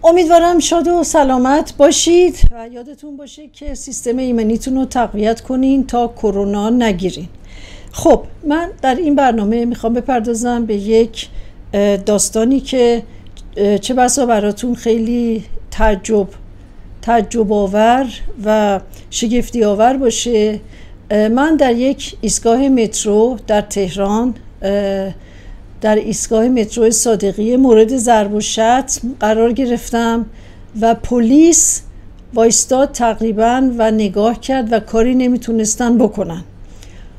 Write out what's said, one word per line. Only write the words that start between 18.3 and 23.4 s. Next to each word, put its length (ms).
و 340
شگفتی 540
آور 340
باشه. 640
اه، 160
من 280
در 200
یک 460
ایستگاه 480
مترو 680